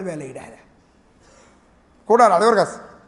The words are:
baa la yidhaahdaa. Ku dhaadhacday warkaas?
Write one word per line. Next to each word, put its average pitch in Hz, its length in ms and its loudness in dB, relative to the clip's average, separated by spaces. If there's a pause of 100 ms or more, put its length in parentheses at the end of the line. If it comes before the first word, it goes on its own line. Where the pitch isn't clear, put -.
baa 170 120 -10
la 147 80 -14
yidhaahdaa. - 400 -20 (1400)
Ku 208 120 0
dhaadhacday 208 300 4
warkaas? 202 240 0 (360)